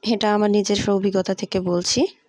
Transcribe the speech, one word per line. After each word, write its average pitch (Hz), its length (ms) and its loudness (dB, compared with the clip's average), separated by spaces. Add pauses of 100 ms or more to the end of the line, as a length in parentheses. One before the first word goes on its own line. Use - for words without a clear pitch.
(120)
এটা 214 140 0 (100)
আমার 208 200 2
নিজের 202 220 2 (180)
অভিজ্ঞতা 190 440 0
থেকে 190 200 -4 (100)
বলছি। 180 320 0 (260)